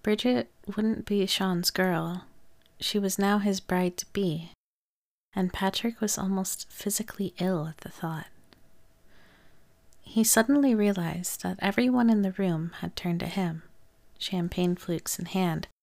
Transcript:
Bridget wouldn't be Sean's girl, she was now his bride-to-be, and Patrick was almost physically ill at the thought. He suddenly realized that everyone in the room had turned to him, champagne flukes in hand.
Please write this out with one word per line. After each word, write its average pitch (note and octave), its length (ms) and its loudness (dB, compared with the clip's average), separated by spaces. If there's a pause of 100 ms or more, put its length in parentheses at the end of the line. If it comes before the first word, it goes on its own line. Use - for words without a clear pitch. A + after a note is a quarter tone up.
Bridget A#3 480 0 (160)
wouldn't G#3+ 400 -2
be G3+ 200 2
Sean's F3+ 440 0
girl, F3 540 0 (580)
she - 160 -2
was G3 180 0
now G3+ 220 4
his G3 220 2
bride-to-be, F3+ 880 -2 (840)
and F#3 200 0
Patrick G3+ 480 -2
was G#3 180 0
almost F#3+ 500 -4
physically - 720 -6
ill F3 300 0
at D#3+ 100 -12
the - 100 -14
thought. D#3+ 380 -8 (1800)
He A3+ 220 2
suddenly C4 500 6
realized F3+ 680 0
that F#3 160 -4
everyone A#3+ 500 4
in G#3+ 120 4
the F#3+ 100 0
room E3+ 480 -2
had F3 160 -8
turned F3 240 -2
to F3+ 60 -4
him, E3+ 360 -4 (560)
champagne F3+ 560 -2
flukes - 420 -6
in F3+ 100 -8
hand. E3+ 420 -2 (140)